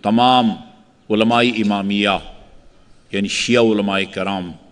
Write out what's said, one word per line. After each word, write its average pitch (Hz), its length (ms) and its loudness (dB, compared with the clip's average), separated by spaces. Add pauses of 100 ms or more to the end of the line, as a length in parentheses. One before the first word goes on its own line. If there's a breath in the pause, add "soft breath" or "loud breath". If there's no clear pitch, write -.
تمام 120 480 2 (600)
علماء 113 320 2
امامیہ 101 640 0 (1040)
یعنی 101 160 -4
شیعہ 120 340 0
علماء 101 360 0 (120)
کرام 95 420 -6 (200)